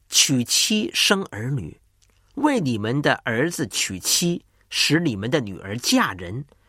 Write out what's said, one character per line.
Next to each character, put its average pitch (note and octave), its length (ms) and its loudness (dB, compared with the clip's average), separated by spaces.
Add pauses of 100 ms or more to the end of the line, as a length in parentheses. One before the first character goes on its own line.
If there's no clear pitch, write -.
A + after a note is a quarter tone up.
娶 B2+ 360 2
妻 - 500 0
生 G3 380 2
儿 A2+ 180 -6
女， G#2+ 300 -6 (540)
为 C#4 260 2
你 B2+ 180 0
们 A#2 240 0
的 C3+ 120 2 (100)
儿 B2+ 260 0
子 D#3+ 160 -4
娶 - 320 -4
妻， - 460 0 (260)
使 - 300 2
你 C#3+ 160 0
们 G#2 120 -4
的 C#3+ 120 2
女 G2+ 180 -8
儿 G2 180 -8
嫁 F#3 360 0
人， F#2 320 -10 (240)